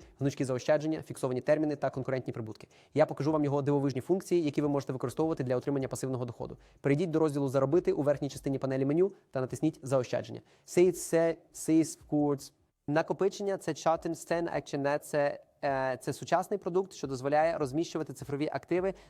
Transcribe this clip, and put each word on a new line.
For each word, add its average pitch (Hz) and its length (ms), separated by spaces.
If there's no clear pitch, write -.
гнучкі 139 240
заощадження, 143 580
фіксовані 127 400
терміни 151 340
та 143 140
конкурентні 131 440
прибутки. 110 340
Я 143 120
покажу 143 260
вам 151 120
його 143 180
дивовижні 139 400
функції, 175 420
які 147 180
ви 147 60
можете 143 260
використовувати 151 500
для 127 120
отримання 135 320
пасивного 127 380
доходу. - 320
Перейдіть 147 300
до 156 80
розділу 143 300
"Заробити" 139 440
у 160 80
верхній 143 280
частині 139 300
панелі 135 260
меню 170 260
та 131 100
натисніть 131 420
"Заощадження". 120 580
Це, 180 260
це, 165 440
це, 160 320
накопичення — 185 680
це 160 140
Chatham 165 380
Stan 170 460
Action 147 260
Net, 143 180
це, 143 400
е, 135 380
це 143 120
сучасний 175 440
продукт, 185 360
що - 140
дозволяє 143 500
розміщувати 151 560
цифрові 139 400
активи 180 400